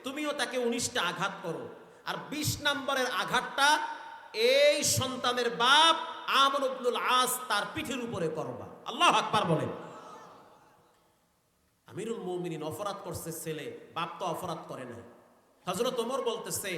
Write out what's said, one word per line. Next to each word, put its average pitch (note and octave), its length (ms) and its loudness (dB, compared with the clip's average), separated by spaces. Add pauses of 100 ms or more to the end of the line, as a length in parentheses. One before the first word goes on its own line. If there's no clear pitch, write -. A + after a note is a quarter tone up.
তুমিও D4 280 -4
তাকে B3 260 -2
উনিশটা A#3+ 440 0
আঘাত F3+ 320 0 (100)
করো, D#3 220 -6 (400)
আর F3 100 -4 (140)
বিশ D4 200 -2 (120)
নম্বরের C#4 500 0
আঘাতটা B3 580 2 (640)
এই C#4 500 6
সন্তানের B3 640 0
বাপ C#4+ 460 6 (320)
আমর C4+ 440 4
ইবনুল B3 240 -2
আস B3 360 2 (160)
তার D4+ 160 2 (100)
পিঠের C#4+ 260 -4
উপরে G3+ 280 -4
করবা।" C#3 380 -6 (200)
আল্লাহু D#4+ 320 6
আকবার G#3+ 280 2
বলেন। E3 260 2 (2250)
আমিরুল G#3+ 340 -8
মুমিনিন F3 420 -6
অপরাধ G3 400 -6
করছে E3+ 280 -8
ছেলে, D#3 340 -8 (300)
বাপ E3+ 140 -4 (100)
তো G3 60 -4
অপরাধ E3 420 -4
করে C3 180 -10
নাই। A#2+ 180 -12 (640)
হযরত A#3+ 320 -2
ওমর A#3+ 220 -2
বলতেছে G3+ 560 -4